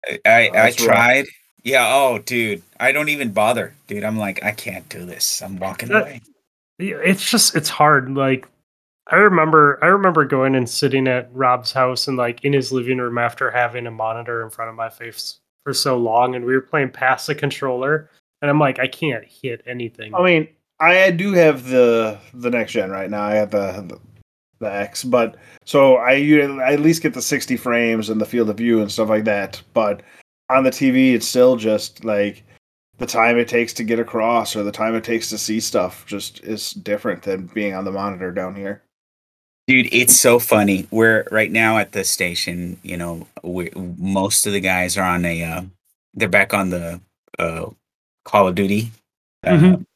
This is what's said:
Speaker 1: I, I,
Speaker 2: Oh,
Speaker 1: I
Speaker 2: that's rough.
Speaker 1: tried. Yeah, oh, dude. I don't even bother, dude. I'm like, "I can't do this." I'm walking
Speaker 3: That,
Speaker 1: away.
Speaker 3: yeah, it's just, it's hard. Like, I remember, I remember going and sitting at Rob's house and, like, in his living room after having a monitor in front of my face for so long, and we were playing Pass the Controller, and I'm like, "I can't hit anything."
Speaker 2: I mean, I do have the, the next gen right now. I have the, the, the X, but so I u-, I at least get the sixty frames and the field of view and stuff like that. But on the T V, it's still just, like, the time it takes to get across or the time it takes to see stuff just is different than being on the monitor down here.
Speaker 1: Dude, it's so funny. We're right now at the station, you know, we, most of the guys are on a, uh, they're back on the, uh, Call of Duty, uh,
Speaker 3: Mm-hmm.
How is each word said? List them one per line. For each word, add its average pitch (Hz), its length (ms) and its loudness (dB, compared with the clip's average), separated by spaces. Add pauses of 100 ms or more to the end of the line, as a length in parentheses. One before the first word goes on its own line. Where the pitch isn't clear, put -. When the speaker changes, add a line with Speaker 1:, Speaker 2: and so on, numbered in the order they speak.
Speaker 1:
I, - 180 -8
I, 113 240 6
Speaker 2:
Oh, - 20 -2
Speaker 1:
I - 0 -
Speaker 2:
that's 117 280 2
rough. 117 80 2
Speaker 1:
tried. 120 380 4 (380)
Yeah, 123 300 2
oh, 131 260 2
dude. 110 420 -4 (180)
I 127 120 2
don't 151 180 -2
even 139 220 -4
bother, 107 420 0 (140)
dude. 104 160 -8
I'm 110 140 -4
like, 101 260 -6
"I 104 80 -2
can't 95 360 -14
do 87 180 -14
this." - 360 -6
I'm 98 160 -12
walking 95 320 -8
Speaker 3:
That, 202 140 2
Speaker 1:
away. 123 180 -14 (580)
Speaker 3:
yeah, 190 240 -8
it's 190 260 0
just, - 260 0
it's 151 140 -2
hard. 139 460 2
Like, 135 320 0 (640)
I 175 60 4
remember, 160 640 4
I 156 60 4
remember 185 360 4
going 135 320 0
and 123 140 0
sitting 131 400 0
at 123 240 -2
Rob's 127 400 0
house 127 340 0
and, 131 100 -4
like, 120 280 -4
in 143 80 2
his 127 180 0
living 127 280 -2
room 120 180 -4
after 120 340 -2
having 120 340 -2
a 117 60 -10
monitor 113 520 -6
in 110 60 -12
front 113 200 -10
of 113 60 -18
my 113 140 -8
face - 500 -16 (260)
for 139 80 -6
so 131 240 0
long, 120 380 2
and 120 100 -8
we 127 100 0
were 131 60 2
playing 135 300 -2
Pass 131 340 -2
the 151 100 -4
Controller, 139 760 -4 (320)
and 143 80 -2
I'm 151 100 2
like, 135 200 2
"I 131 80 -2
can't 131 380 -6
hit - 400 -12
anything." 117 480 -12
Speaker 2:
I 180 100 0
mean, 160 240 2 (320)
I 185 320 6
do 190 220 -2
have 151 360 4
the, 117 500 2 (140)
the 120 180 -4
next 117 220 -2
gen 95 180 -2
right 98 180 -8
now. 104 140 -6
I 104 100 -2
have 107 180 0
the, 98 360 -4
the, - 120 -16 (600)
the 104 140 -6
X, 101 300 -8
but 120 320 0 (300)
so 135 300 6
I 120 180 2
u-, 143 480 4
I 131 120 2
at 147 60 2
least 160 220 4
get 135 120 -2
the 123 80 -8
sixty 131 360 -2
frames 113 520 0
and 107 120 -2
the 104 40 0
field 117 240 0
of 101 80 -6
view 117 240 2
and 104 100 -4
stuff 110 180 -2
like 107 160 2
that. 101 360 -4 (120)
But 104 300 0 (460)
on 135 140 4
the 131 80 4
T 135 200 0
V, 131 240 4
it's 110 120 -2
still 123 280 4
just, 110 500 -4
like, 101 380 -2 (560)
the 123 60 -6
time 117 320 2
it 117 100 0
takes 117 260 -2
to 120 100 -8
get 113 160 0
across 113 560 -2
or 104 80 -4
the 101 80 -6
time 113 240 -4
it 110 80 -4
takes 117 260 -4
to 110 80 -8
see 110 220 -4
stuff 92 460 -4
just - 380 -12
is 104 280 -10
different 104 520 -6
than 92 240 -6
being 101 260 -6
on 95 120 -8
the 95 60 -6
monitor 95 400 -8
down 92 240 -8
here. 98 260 -10 (840)
Speaker 1:
Dude, 127 240 2
it's 120 260 2
so 120 220 4
funny. 101 520 2
We're 113 380 2
right 104 220 0
now 110 260 2
at 101 140 -2
the 95 140 -4
station, 87 800 -6
you 90 120 -10
know, 85 320 -10 (160)
we, 90 320 -6
most 95 720 -2
of 101 60 -2
the 98 80 0
guys 92 360 0
are 98 60 0
on 90 220 0
a, 82 180 -4
uh, 82 180 -8 (520)
they're 98 160 -2
back 98 240 2
on 98 160 0
the, 87 320 -8 (360)
uh, 85 320 -6 (540)
Call 101 240 2
of 90 80 -2
Duty, 104 360 -2 (540)
uh, - 60 2
Speaker 3:
Mm-hmm. 180 300 6 (140)